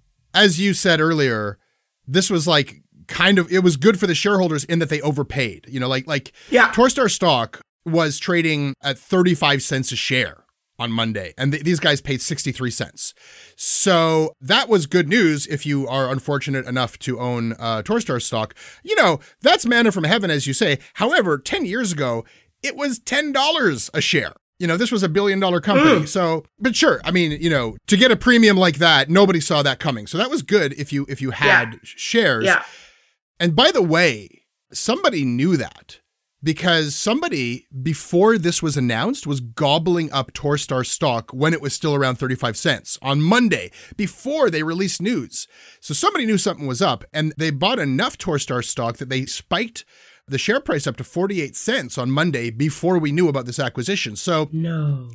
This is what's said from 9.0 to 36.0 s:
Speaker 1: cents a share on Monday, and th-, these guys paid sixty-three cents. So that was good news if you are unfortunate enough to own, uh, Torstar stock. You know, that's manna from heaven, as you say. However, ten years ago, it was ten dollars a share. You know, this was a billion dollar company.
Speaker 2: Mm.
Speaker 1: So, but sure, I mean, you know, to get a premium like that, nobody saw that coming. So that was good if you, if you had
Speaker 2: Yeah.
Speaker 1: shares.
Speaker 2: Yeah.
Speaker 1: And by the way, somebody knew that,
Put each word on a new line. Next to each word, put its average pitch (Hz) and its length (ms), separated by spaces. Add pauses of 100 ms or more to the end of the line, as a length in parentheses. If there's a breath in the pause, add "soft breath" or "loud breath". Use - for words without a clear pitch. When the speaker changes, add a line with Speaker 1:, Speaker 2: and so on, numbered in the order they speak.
Speaker 1:
cents 131 300
a 120 40
share 120 480 (340)
on 117 140
Monday, 110 460
and 139 140
th-, 147 120
these 170 160
guys 147 220
paid 135 180
sixty-three 127 500
cents. - 440 (420 soft breath)
So 160 840
that 220 260
was 196 160
good 170 240
news 156 380
if 147 180
you 139 240
are 131 220
unfortunate 135 560
enough 127 320
to 123 200
own, 120 360
uh, 113 280
Torstar 202 380
stock. 110 340 (280 loud breath)
You 403 140
know, 185 240 (200 soft breath)
that's 339 240
manna 233 260
from 175 140
heaven, 196 260
as 147 160
you 135 60
say. 147 280 (140 soft breath)
However, 208 440
ten 359 260
years 202 280
ago, 123 340 (360 soft breath)
it - 140
was 277 220
ten 285 340
dollars 269 640
a 156 80
share. 104 320 (240)
You 175 80
know, 170 100
this 226 160
was 208 100
a 190 60
billion 196 320
dollar 180 220
company. 240 400
Speaker 2:
Mm. 147 60
Speaker 1:
So, 165 360 (140)
but 226 180
sure, - 280
I 156 60
mean, 160 300
you 170 80
know, 120 380
to 202 100
get 240 140
a 214 60
premium 226 420
like 175 200
that, 151 300
nobody 185 320
saw 147 220
that 139 160
coming. 113 280
So 160 120
that 240 100
was 285 140
good 151 320
if 143 180
you, 139 160
if 139 140
you 131 80
had 139 420
Speaker 2:
Yeah. - 120
Speaker 1:
shares. 160 600
Speaker 2:
Yeah. 185 200 (760 loud breath)
Speaker 1:
And 170 160
by 285 140
the 285 120
way, 156 600 (320)
somebody 240 500
knew 135 320
that, - 440 (400)